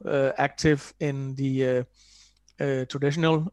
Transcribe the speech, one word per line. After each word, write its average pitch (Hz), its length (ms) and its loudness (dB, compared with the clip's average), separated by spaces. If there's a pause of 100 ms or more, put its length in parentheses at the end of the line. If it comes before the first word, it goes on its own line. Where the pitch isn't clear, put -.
uh, 135 340 0
active 143 600 0
in 135 340 -4
the, 131 340 0
uh, 127 140 0 (800)
uh, 135 220 -2
traditional, 156 680 0